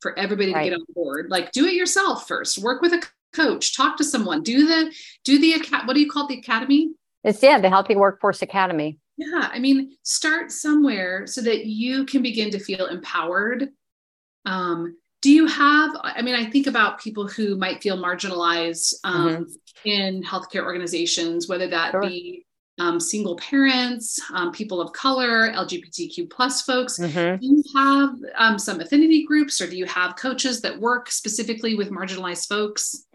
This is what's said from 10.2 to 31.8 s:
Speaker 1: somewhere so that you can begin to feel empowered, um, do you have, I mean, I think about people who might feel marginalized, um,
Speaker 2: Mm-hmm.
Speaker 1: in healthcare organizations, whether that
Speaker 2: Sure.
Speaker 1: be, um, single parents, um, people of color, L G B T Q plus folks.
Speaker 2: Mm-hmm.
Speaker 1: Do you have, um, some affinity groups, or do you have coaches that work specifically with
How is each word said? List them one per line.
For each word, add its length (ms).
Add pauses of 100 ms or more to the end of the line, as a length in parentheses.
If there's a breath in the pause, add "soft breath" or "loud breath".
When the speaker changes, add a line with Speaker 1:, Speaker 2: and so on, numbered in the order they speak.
Speaker 1:
somewhere 760
so 160
that 240
you 380
can 180
begin 280
to 80
feel 280
empowered, 840 (760)
um, 520 (280)
do 80
you 140
have, 440 (120)
I 180
mean, 140
I 100
think 220
about 340
people 260
who 300
might 260
feel 140
marginalized, 960 (120)
um, 240
Speaker 2:
Mm-hmm. 600
Speaker 1:
in 340
healthcare 420
organizations, 840
whether 200
that 240
Speaker 2:
Sure. 100
Speaker 1:
be, 420 (340)
um, 220
single 360
parents, 840 (140)
um, 180
people 300
of 100
color, 640
L 100
G 160
B 100
T 180
Q 180
plus 340
folks. 380
Speaker 2:
Mm-hmm. 420
Speaker 1:
Do 60
you 160 (120)
have, 360 (260)
um, 220
some 240
affinity 420
groups, 380
or 40
do 120
you 80
have 300
coaches 440
that 180
work 320
specifically 640
with 160